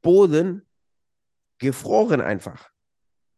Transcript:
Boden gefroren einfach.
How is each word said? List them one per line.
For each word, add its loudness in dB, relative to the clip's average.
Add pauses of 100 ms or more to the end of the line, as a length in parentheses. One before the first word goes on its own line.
Boden 2 (920)
gefroren -2
einfach. -10 (680)